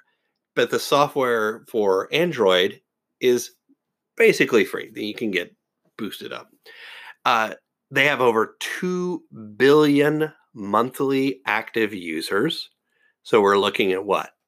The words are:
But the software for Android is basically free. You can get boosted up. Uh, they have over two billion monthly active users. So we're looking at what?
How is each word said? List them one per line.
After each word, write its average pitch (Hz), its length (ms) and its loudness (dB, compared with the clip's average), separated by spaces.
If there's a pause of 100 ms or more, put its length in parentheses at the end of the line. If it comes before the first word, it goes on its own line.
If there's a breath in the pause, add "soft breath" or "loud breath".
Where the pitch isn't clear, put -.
(560)
But 123 140 0
the 120 100 -2
software 123 880 0
for 101 440 0
Android 113 680 2 (400)
is 123 320 0 (640)
basically 151 480 4
free. - 280 -10
You 107 220 -8
can 113 160 -4
get 87 240 -6 (420)
boosted - 360 -12
up. - 180 -16 (720 loud breath)
Uh, 113 300 0 (360)
they 139 160 2
have 139 140 0
over 113 380 2
two 180 640 -6 (340)
billion 147 760 4 (260)
monthly 127 880 -2
active 107 480 -2
users. 92 760 -4 (540)
So 113 180 2
we're 101 180 4
looking 101 340 0
at 95 120 -4
what? 90 260 -2 (180)